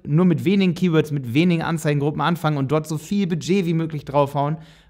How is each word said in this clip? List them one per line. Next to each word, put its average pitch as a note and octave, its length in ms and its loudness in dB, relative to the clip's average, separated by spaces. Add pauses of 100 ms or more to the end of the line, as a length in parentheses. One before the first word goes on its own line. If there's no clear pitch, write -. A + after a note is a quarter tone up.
nur D#3 200 4
mit D3 180 2
wenigen F#3 300 2
Keywords, D#3+ 360 2
mit C3 240 -6
wenigen E3 280 2
Anzeigengruppen D3+ 580 -2
anfangen D#3 360 0
und C3+ 140 -2
dort D#3 160 0
so D#3 120 -6
viel G3+ 280 -2
Budget E3+ 400 0
wie E3+ 80 0
möglich D#3+ 300 -4
draufhauen, C#3+ 540 0 (320)